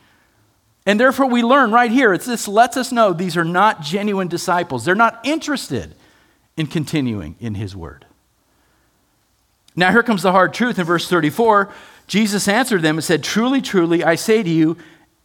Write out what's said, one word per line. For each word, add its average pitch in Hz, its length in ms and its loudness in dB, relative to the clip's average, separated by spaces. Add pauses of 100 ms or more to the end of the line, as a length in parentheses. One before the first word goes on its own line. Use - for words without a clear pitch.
(880)
And 208 120 2
therefore, 262 280 2
we 240 160 0
learn 240 300 4
right 240 180 4
here, 226 240 4
it's, 165 100 -4
this 233 240 -6
lets 226 280 2
us 254 140 -4
know 226 220 2
these 170 240 -4
are 170 80 0
not 180 380 0
genuine 190 460 -4
disciples. 170 560 -4
They're 175 100 0
not 226 300 0
interested 233 680 -6 (640)
in 156 120 -4
continuing 123 720 -4
in 113 160 -8
his 98 220 -10
word. 82 300 -16 (1700)
Now, 180 140 2
here 226 120 4
comes 214 200 -2
the 185 100 2
hard 180 220 4
truth 233 240 -2
in 175 80 -2
verse 170 200 0
thirty-four. 196 600 2 (380)
Jesus 202 420 0
answered 214 320 0
them 156 160 0
and 156 80 -6
said, 160 180 0
"Truly, 254 380 0
truly, 170 420 0
I 170 120 2
say 220 280 0
to 170 60 -4
you, 160 300 0 (460)